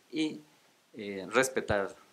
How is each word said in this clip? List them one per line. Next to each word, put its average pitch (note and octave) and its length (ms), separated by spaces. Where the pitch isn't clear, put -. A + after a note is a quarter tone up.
y, D#3 300
eh, G2+ 320
respetar G#2 640